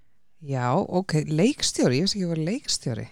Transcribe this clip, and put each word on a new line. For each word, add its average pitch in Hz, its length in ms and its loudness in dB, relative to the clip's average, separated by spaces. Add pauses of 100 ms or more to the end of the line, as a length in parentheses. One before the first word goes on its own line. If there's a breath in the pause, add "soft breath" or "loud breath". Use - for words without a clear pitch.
(420)
Já, 131 340 0
ok, 185 380 0 (120)
leikstjóri, 160 720 2
ég 156 40 2
veist 196 140 0
ekki 185 120 -2
hvað 160 180 -2
leikstjóri. 131 680 -4